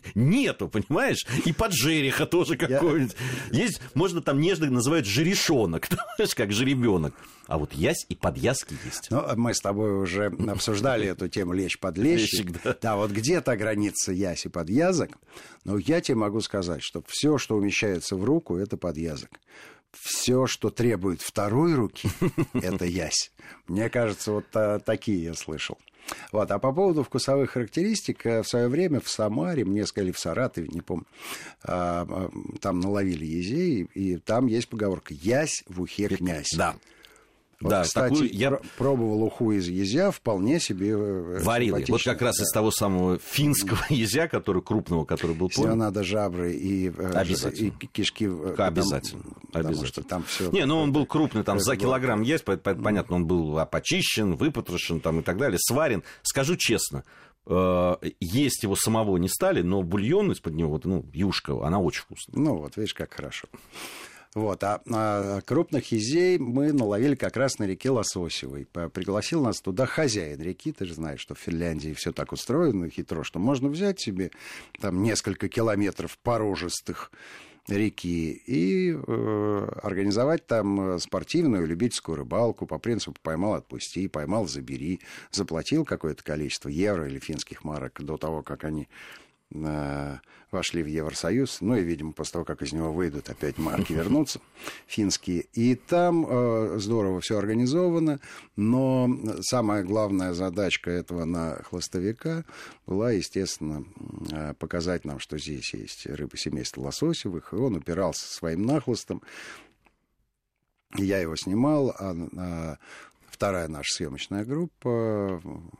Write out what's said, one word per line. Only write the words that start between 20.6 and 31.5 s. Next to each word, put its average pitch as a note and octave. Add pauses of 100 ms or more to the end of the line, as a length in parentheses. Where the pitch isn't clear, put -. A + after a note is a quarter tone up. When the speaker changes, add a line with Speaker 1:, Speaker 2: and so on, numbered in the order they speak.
Speaker 2:
требует G2
второй B2
руки, G#2+ (240)
<laughs> -
это F#2
ясь. E2+ (380)
Мне G#2
кажется, A2
вот, G#2
а, G#2
такие G#2
я E2
слышал. - (540)
Вот. G2+
А G2+
по C3
поводу E3
вкусовых C3+
характеристик, D#3
э, A2+
в -
своё A#2+
время D3+
в -
Самаре, B2+
мне G2
сказали, F#2
в -
Саратове, F2
не E2+
помню, - (580)